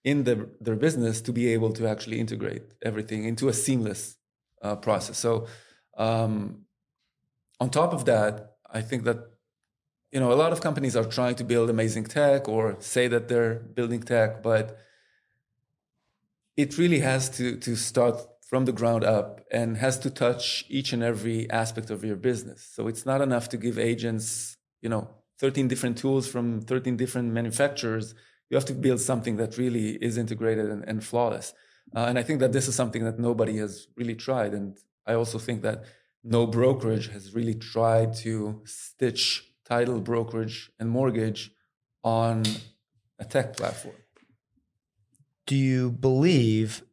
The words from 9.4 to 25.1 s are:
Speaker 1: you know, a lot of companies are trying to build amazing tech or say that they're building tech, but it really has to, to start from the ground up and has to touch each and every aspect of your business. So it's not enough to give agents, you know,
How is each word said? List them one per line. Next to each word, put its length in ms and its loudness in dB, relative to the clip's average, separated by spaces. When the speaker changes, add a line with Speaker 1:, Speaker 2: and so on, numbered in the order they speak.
Speaker 1:
you 80 0
know, 120 4
a 20 6
lot 80 2
of 80 -4
companies 360 -2
are 80 2
trying 320 0
to 80 -6
build 260 2
amazing 340 0
tech 440 4
or 320 0
say 280 2
that 200 0
they're 260 2
building 480 -4
tech, 400 2
but 360 0
it 220 0
really 220 6
has 360 2
to, 220 -2
to 180 -4
start 400 2
from 160 2
the 80 2
ground 320 2
up 360 2
and 260 0
has 220 0
to 120 -4
touch 580 0
each 240 -4
and 100 0
every 480 -2
aspect 400 -2
of 140 -8
your 120 -2
business. 580 -2
So 120 -4
it's 180 -6
not 160 2
enough 300 0
to 60 -6
give 220 -2
agents, 800 -2
you 80 -6
know, 200 -2